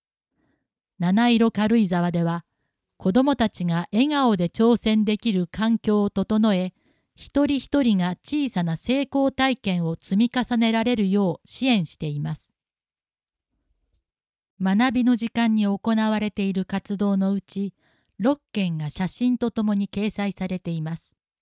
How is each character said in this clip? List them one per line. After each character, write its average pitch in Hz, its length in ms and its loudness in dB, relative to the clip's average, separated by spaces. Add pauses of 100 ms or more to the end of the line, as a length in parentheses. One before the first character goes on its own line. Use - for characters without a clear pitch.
(1000)
七 196 300 2
色 226 220 4
軽 214 280 2
井 202 80 2
沢 175 240 0
で 170 100 -2
は、 170 240 -2 (520)
子 190 140 0
ど 247 120 4
も 277 120 2
た 220 140 0
ち - 160 -6
が 170 260 -2
笑 247 160 2
顔 269 280 2
で 175 140 0
挑 226 280 2
戦 220 260 0
で 208 140 0
き 226 140 -2
る 180 160 0
環 220 320 0
境 208 240 0
を 202 80 0
整 214 420 0
え、 185 200 -2 (420)
一 - 300 0
人 285 140 0
一 285 220 0
人 226 160 4
が 180 240 -2
小 285 280 -4
さ 180 140 -2
な 165 140 -2
成 269 260 -2
功 269 280 0
体 262 260 0
験 180 280 -2
を 165 140 -4
積 - 180 -4
み 233 140 2
重 247 260 -2
ね 226 140 2
ら 226 120 0
れ 247 120 0
る 202 140 0
よ 196 340 0
う - 40 -20
支 - 180 -6
援 214 220 2
し - 100 -18
て 156 100 -8
い 147 120 -4
ま 151 160 -6
す。 - 160 -20 (2000)
学 202 340 2
び 247 80 2
の 247 120 4
時 226 140 -4
間 233 260 0
に 208 100 2
行 196 160 -2
わ 220 380 0
れ 208 100 -2
て 202 140 -4
い 196 100 -2
る 185 120 -2
活 196 320 -6
動 202 200 0
の 190 160 2
う 196 80 -2
ち、 196 320 -8 (460)
六 269 220 0 (100)
件 175 260 -2
が 151 140 -6
写 185 160 -4
真 247 320 -2
と 240 100 -2
と 214 140 -2
も 208 100 0
に 202 140 0
掲 202 240 -4
載 202 220 -4
さ 185 140 -6
れ 180 120 -6
て 170 100 -8
い 165 140 -4
ま 160 140 -8
す。 - 180 -20 (260)